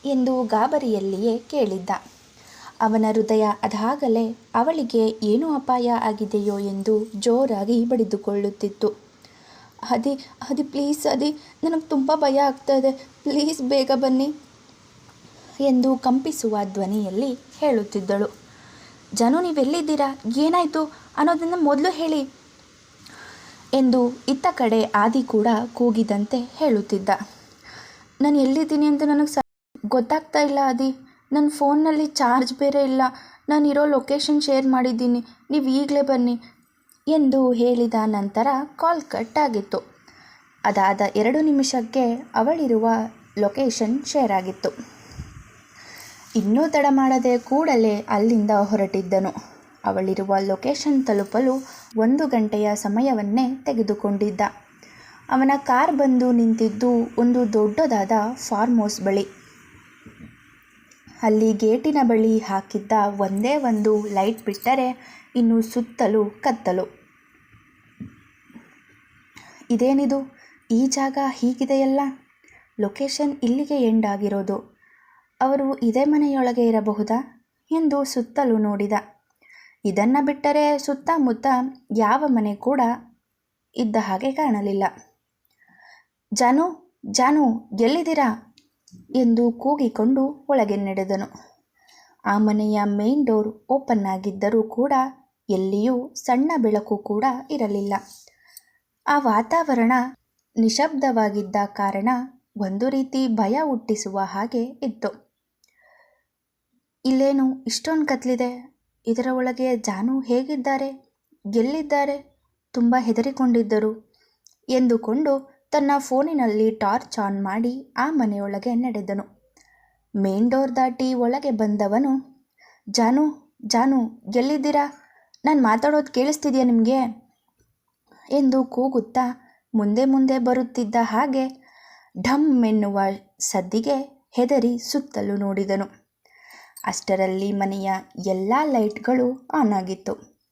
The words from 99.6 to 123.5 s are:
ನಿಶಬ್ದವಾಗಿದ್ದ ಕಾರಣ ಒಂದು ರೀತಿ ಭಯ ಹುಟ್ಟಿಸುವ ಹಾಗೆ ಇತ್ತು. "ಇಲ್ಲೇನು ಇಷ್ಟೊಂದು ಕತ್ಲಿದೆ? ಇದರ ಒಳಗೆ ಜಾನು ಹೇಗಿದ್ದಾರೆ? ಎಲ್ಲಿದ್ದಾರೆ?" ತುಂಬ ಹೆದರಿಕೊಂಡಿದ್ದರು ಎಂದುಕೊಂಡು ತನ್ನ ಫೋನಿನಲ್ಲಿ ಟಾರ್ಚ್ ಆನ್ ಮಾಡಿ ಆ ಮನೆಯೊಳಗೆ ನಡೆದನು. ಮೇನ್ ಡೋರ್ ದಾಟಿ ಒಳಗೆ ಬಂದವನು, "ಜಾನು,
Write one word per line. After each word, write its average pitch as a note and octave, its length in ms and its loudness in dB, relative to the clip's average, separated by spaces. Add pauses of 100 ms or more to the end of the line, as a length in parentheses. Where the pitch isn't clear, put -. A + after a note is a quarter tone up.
ನಿಶಬ್ದವಾಗಿದ್ದ A3+ 1000 0 (100)
ಕಾರಣ G3 420 -2 (480)
ಒಂದು G3+ 320 -2
ರೀತಿ C4 400 -2
ಭಯ A3 360 0
ಹುಟ್ಟಿಸುವ A3 540 -4
ಹಾಗೆ G3+ 460 -4
ಇತ್ತು. - 680 -10 (1700)
"ಇಲ್ಲೇನು C4 640 2
ಇಷ್ಟೊಂದು D#4 400 -2
ಕತ್ಲಿದೆ? B3 760 -4 (260)
ಇದರ A#3 260 -2
ಒಳಗೆ B3+ 440 -2
ಜಾನು A3+ 440 -2
ಹೇಗಿದ್ದಾರೆ? C4+ 680 -2 (680)
ಎಲ್ಲಿದ್ದಾರೆ?" C#4+ 840 -2 (300)
ತುಂಬ A#3+ 260 2
ಹೆದರಿಕೊಂಡಿದ್ದರು A3+ 1160 0 (540)
ಎಂದುಕೊಂಡು B3+ 880 0 (120)
ತನ್ನ C#4+ 280 2
ಫೋನಿನಲ್ಲಿ B3+ 720 0
ಟಾರ್ಚ್ A3 480 -4
ಆನ್ G3 260 -4
ಮಾಡಿ A#3 520 -4
ಆ C4+ 140 0
ಮನೆಯೊಳಗೆ G3+ 640 -2
ನಡೆದನು. G#3 500 -4 (920)
ಮೇನ್ G3 340 2
ಡೋರ್ C4 260 0
ದಾಟಿ C4 380 0
ಒಳಗೆ B3+ 360 0
ಬಂದವನು, A3 920 -2 (460)
"ಜಾನು, C4 640 0 (120)